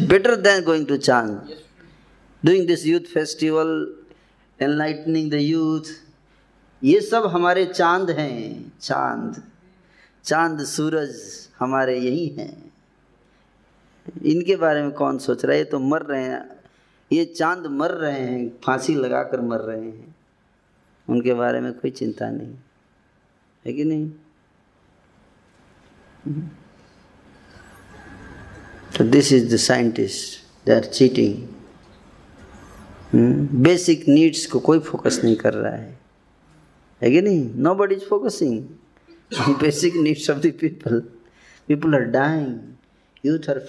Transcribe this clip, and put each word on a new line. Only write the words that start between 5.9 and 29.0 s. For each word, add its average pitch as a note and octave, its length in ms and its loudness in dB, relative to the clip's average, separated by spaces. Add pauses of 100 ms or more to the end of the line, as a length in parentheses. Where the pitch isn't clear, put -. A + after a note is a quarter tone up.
ये D#3 180 6
सब A3+ 260 0
हमारे F3 400 2
चांद F3+ 440 2
हैं। A#2 680 -6
चांद, B2 600 -6 (840)
चांद D#3 420 0
सूरज D3+ 840 -6 (100)
हमारे C3 400 0
यही C#3 300 -2
हैं। C#3+ 440 -14 (1500)
इनके F3 320 2
बारे D#3 260 2
में C#3+ 100 -4
कौन C#3 260 -2
सोच B2 260 -2
रहा C3+ 80 0
है? D3 60 2
ये D#3 60 0
तो D3 140 -4
मर C#3 240 0
रहे C#3 200 -4
हैं, - 380 -10 (500)
ये E3 140 2
चांद E3+ 480 -2
मर D3+ 200 -2
रहे D3+ 280 -4
हैं, B2 280 -4 (160)
फांसी C3 300 0
लगाकर C3 460 -2
मर A#2 200 -4
रहे A2 200 -8
हैं, A2+ 340 -16 (920)
उनके A#2+ 260 2
बारे B2 260 0
में B2 120 -6
कोई B2 200 -6
चिंता A2+ 380 -8
नहीं, A#2 240 -10 (1120)
है - 80 -6
कि C#3+ 120 -4
नहीं? D#3 260 -2 (2250)
Hmm. D3 200 -8 (2500)
तो - 100 4